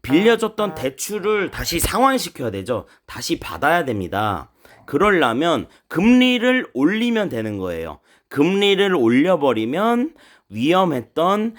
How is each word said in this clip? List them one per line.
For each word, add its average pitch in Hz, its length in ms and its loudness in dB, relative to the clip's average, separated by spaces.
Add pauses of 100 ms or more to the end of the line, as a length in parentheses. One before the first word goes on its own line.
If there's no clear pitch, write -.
빌려줬던 214 720 2
대출을 196 760 -4
다시 165 280 -6
상환시켜야 220 720 0
되죠. 98 360 -6 (200)
다시 120 320 -6
받아야 147 480 -2
됩니다. 98 640 -4 (340)
그러려면 147 840 0 (220)
금리를 247 840 2
올리면 214 560 0
되는 110 260 -4
거예요. 82 440 -6 (280)
금리를 196 640 2
올려버리면 147 1200 2 (360)
위험했던 170 1080 0